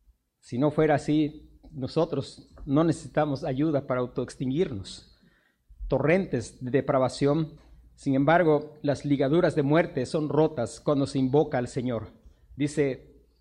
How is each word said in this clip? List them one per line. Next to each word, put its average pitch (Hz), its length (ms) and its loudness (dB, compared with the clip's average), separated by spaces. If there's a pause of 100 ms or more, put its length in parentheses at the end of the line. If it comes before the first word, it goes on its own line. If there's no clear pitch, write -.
(380)
Si - 200 -8
no 147 120 2
fuera 151 240 2
así, 147 640 -2 (140)
nosotros 151 800 -4 (100)
no 151 200 2
necesitamos 151 580 -2
ayuda 139 460 -2
para 127 140 -2
autoextinguirnos. 127 1200 -6 (680)
Torrentes 143 760 0
de 123 60 -6
depravación. 139 920 0 (340)
Sin 139 200 -2
embargo, 151 680 4
las 143 220 -2
ligaduras 147 500 2
de 147 80 2
muerte 151 440 2
son 151 220 -4
rotas 143 520 0
cuando 139 260 0
se 139 120 -4
invoca 143 400 2
al 123 100 -4
Señor. 117 440 -6 (440)
Dice, 143 680 -4 (140)